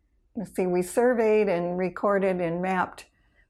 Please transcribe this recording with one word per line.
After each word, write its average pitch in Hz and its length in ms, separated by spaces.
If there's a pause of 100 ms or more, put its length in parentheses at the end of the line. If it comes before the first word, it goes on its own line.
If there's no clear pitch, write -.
(360)
let's 185 200
see, 185 120
we 180 160
surveyed 220 680
and 175 300
recorded 190 600
and 170 220
mapped 185 440 (440)